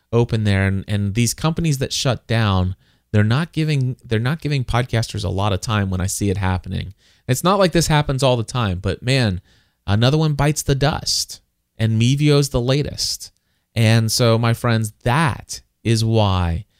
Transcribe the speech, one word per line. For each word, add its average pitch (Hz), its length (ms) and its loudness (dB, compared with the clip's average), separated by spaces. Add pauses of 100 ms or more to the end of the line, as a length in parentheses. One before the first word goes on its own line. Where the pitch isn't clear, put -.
(120)
open 117 320 2
there. 98 240 2
And, 95 180 -2
and 101 300 -2
these 117 180 0
companies 160 440 -2
that 135 140 -4
shut - 360 -4
down, 98 480 0 (340)
they're 104 140 4
not 131 260 0
giving, 143 540 -2
they're 113 160 -2
not 131 200 -2
giving 143 240 -2
podcasters 113 600 -2
a 101 40 -4
lot 95 240 -2
of 90 80 -2
time 104 300 -2
when 92 100 -2
I 87 60 -2
see 101 240 -2
it 95 60 -2
happening. 92 580 -4 (320)
It's 127 160 -2
not 190 160 2
like 190 140 4
this 165 160 2
happens 143 340 0
all 127 140 4
the 113 80 -2
time, 104 340 -2
but 92 240 -4
man, 117 380 0 (440)
another 120 320 2
one 156 180 0
bites 147 280 0
the 143 140 0
dust, - 640 -4 (360)
and 110 240 0
Mevio's 143 500 4
the 127 100 -2
latest. - 720 -4 (420)
And 113 380 2
so, 113 260 2
my 117 160 0
friends, 110 380 -2 (100)
that 131 600 -2 (200)
is 110 220 2
why 95 600 2 (140)